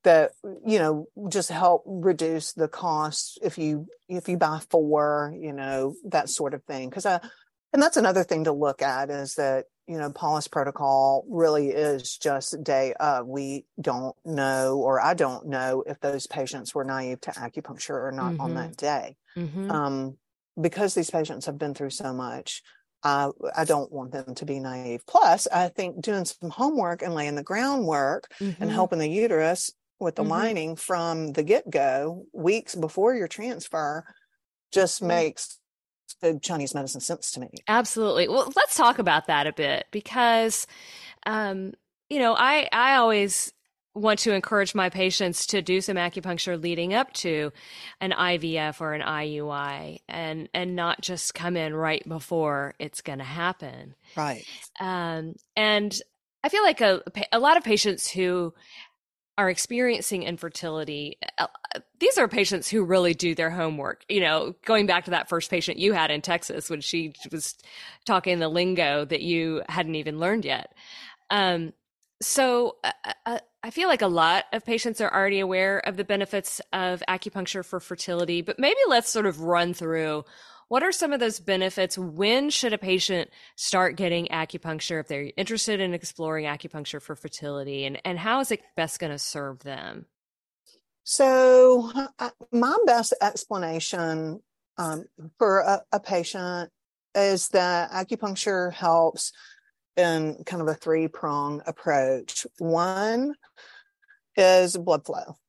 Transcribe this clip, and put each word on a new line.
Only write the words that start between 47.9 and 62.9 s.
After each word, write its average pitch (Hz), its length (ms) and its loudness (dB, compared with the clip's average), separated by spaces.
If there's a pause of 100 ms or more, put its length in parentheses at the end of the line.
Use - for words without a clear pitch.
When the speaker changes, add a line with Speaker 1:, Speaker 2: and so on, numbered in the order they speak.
Speaker 2:
an 190 120 -2
I 175 240 0
V 160 200 -4
F 151 240 -4
or 156 120 -4
an 151 80 -6
I 151 220 -4
U 147 260 -6
I 143 580 -8
and, 160 460 -8
and 180 220 -4
not 170 260 -2
just - 320 -6
come 175 240 -4
in 156 180 -2
right 156 320 -2
before 151 720 -4
it's - 240 -12
gonna 135 220 -8
happen. 139 720 -6 (200)
Speaker 1:
Right. 143 280 -4 (360)
Speaker 2:
Um, 170 560 -6 (200)
and 208 420 2 (460)
I 285 60 0
feel 415 140 2
like 339 180 4
a, 196 200 4 (300)
a 233 80 4
lot 294 180 6
of 349 60 2
patients 208 460 0
who 180 440 0 (840)
are 196 120 4
experiencing 233 720 -2
infertility, 156 960 -8 (200)
uh, - 100 0 (520)
these 480 180 4
are 262 120 4
patients 196 400 0
who 208 160 2
really 175 280 4